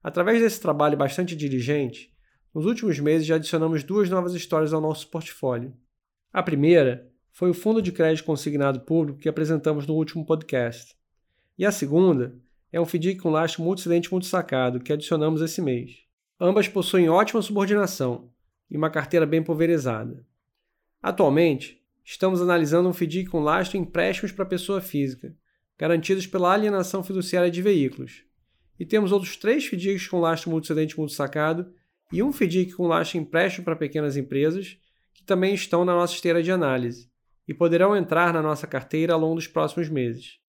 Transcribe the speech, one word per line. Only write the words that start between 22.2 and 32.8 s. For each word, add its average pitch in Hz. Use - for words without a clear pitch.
analisando 170
um 180
fidic 180
com 170
lastro 180
em 185
empréstimos 185
para 196
pessoa 185
física, 139
garantidos 170
pela 180
alienação 196
fiduciária 180
de 175
veículos. 143
E 175
temos 202
outros 190
três 269
fidics 190
com 180
lastro 165
multicedente 156
multissacado 156
e 170
um 269
fidic 185
com 180